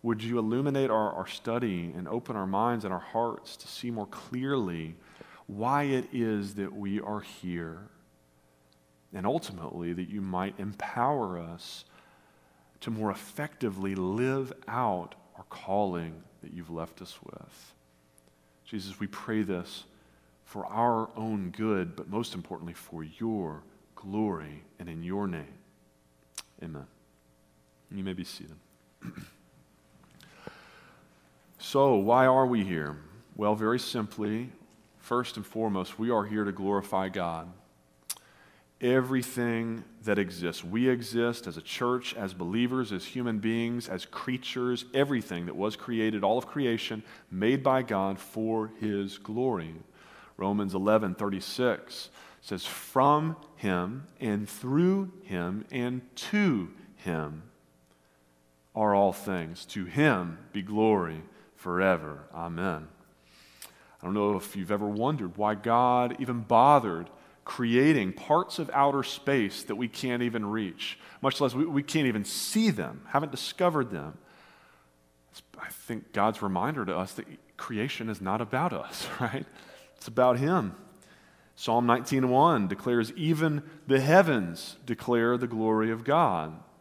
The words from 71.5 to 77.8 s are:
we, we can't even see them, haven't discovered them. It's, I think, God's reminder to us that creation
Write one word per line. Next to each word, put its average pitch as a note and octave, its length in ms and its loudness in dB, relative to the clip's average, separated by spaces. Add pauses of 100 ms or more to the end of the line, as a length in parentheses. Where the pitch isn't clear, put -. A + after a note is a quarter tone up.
we, C#3 120 2
we C#3+ 180 0
can't C#3+ 240 2
even G#2+ 180 2
see - 440 2
them, C#2+ 380 -4
haven't D3 240 0
discovered D3+ 600 0
them. D#2 260 -8 (1120)
It's, - 100 -20 (200)
I - 80 -12
think, - 420 -8
God's G#2+ 300 4
reminder G#2 420 0
to F2+ 140 -2
us F#2+ 160 -4
that - 120 -10 (300)
creation A2 540 -4